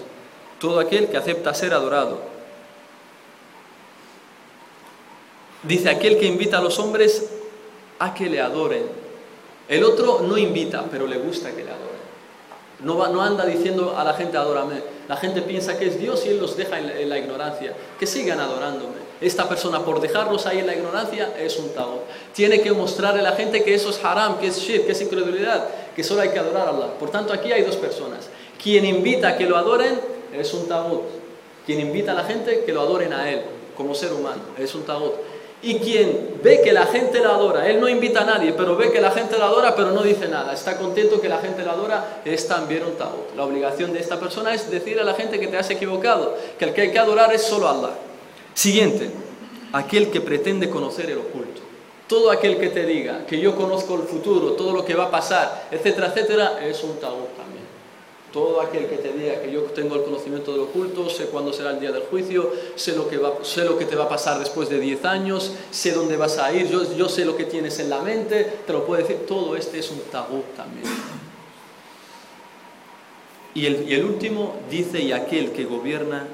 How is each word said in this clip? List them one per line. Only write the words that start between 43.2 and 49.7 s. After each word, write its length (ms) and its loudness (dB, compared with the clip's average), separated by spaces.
La 80 -2
obligación 480 -2
de 60 -2
esta 200 -4
persona 340 -4
es 160 -4
decir 300 -2
a 60 2
la 80 2
gente 260 -4
que 80 -2
te 100 -4
has 120 0
equivocado, 680 0
que 60 0
el 80 0
que 80 2
hay 100 4
que 80 4
adorar 340 6
es 100 4
solo 260 2
Allah. 220 0
Siguiente, 560 4